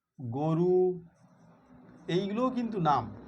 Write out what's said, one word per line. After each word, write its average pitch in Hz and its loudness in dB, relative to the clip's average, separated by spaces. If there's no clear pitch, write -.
গরু, 175 0
এইগুলোও 202 0
কিন্তু 226 -4
নাম, 139 2